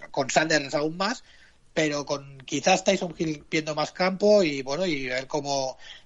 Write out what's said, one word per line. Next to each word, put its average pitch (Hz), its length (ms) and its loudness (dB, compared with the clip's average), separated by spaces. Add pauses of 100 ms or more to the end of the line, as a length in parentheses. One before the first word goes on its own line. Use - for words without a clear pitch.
(120)
con 127 180 -2
Sanders 156 440 2
aún 156 220 -2
más, 196 280 -4 (500)
pero 147 320 0
con 139 400 -8
quizás 185 380 2
Tyson 185 340 0
Hill 160 320 -4
viendo 156 240 -2
más 151 180 -2
campo 202 520 4
y, 143 180 -2
bueno, 147 240 -2
y 139 220 -2
ver 127 180 -2
cómo, 139 500 -2 (300)